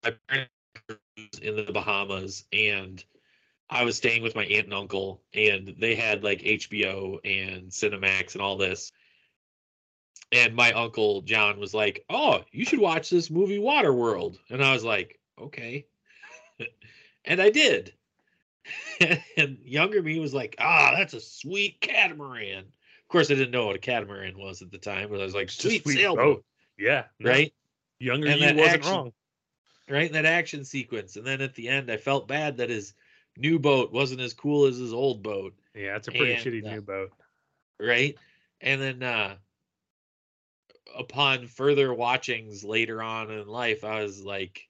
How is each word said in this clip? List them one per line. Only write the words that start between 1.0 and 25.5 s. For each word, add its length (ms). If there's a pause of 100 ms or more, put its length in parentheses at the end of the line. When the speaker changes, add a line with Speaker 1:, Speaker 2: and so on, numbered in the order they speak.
Speaker 1:
in 140
the 160
Bahamas, 800
and 520 (640)
I 160
was 120
staying 260
with 120
my 120
aunt 200
and 80
uncle, 480 (120)
and 440
they 160
had, 300
like, 200
H 260
B 160
O 380
and 460
Cinemax 640
and 80
all 140
this. 360 (1400)
And 220
my 180
uncle 500
John 360
was 160
like, 340
"Oh, 340 (100)
you 120
should 140
watch 320
this 200
movie 280
Waterworld." 800 (100)
And 160
I 80
was 120
like, 340 (200)
"Okay." 480 (720)
<laughs> 80 (600)
And 160
I 80
did. 420 (1080)
<laughs> 200 (160)
And 260
younger 400
me 180
was 120
like, 260
"Ah, 380
that's 180
a 60
sweet 600
catamaran." 800
Of 480
course, 220
I 40
didn't 160
know 160
what 100
a 40
catamaran 580
was 240
at 80
the 80
time, 320
but 100
I 40
was 100
like, 140
Speaker 2:
It's 100